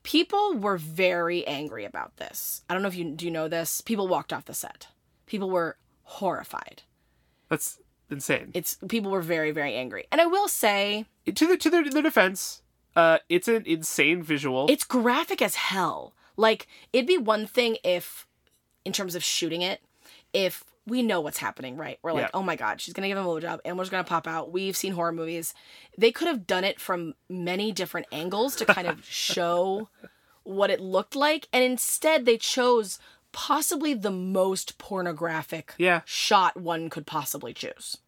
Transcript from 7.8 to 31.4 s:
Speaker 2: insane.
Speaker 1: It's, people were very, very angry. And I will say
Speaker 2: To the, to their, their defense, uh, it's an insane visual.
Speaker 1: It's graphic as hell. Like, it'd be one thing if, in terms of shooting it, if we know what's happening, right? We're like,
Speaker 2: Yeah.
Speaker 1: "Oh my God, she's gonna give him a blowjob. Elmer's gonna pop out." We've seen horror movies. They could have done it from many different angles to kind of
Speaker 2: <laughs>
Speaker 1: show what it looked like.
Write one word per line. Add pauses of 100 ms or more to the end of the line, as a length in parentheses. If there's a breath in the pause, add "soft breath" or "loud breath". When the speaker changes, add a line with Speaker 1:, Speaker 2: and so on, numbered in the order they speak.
Speaker 2:
insane.
Speaker 1:
It's,
people
were
very,
very
angry.
And
I
will
say (300)
Speaker 2:
To
the,
to
their,
their
defense, (320)
uh, (100)
it's
an
insane
visual.
Speaker 1:
It's
graphic
as
hell. (200 soft breath)
Like, (260 soft breath)
it'd
be
one
thing
if, (600)
in
terms
of
shooting
it, (520 soft breath)
if (240)
we
know
what's
happening,
right?
We're
like,
Speaker 2:
Yeah.
Speaker 1:
"Oh
my
God,
she's
gonna
give
him
a
blowjob.
Elmer's
gonna
pop
out."
We've
seen
horror
movies. (440 loud breath)
They
could
have
done
it
from (160)
many
different
angles
to
kind
of
Speaker 2:
<laughs>
Speaker 1:
show (540 soft breath)
what
it
looked
like.